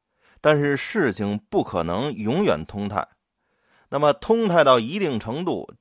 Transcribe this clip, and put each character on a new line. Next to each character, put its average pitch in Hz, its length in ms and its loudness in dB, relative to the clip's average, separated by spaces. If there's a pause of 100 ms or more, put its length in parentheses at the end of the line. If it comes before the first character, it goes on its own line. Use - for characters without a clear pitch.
(420)
但 147 180 4
是 143 160 0
事 135 380 0
情 104 340 -4
不 190 160 0
可 87 200 -2
能 98 320 -4
永 113 280 -2
远 104 220 0
通 101 240 -8
泰。 98 180 -4 (800)
那 139 120 -6
么 147 140 4
通 226 340 0
泰 175 160 4
到 131 160 6
一 123 180 -4
定 151 220 -2
程 127 260 -8
度， 113 360 -6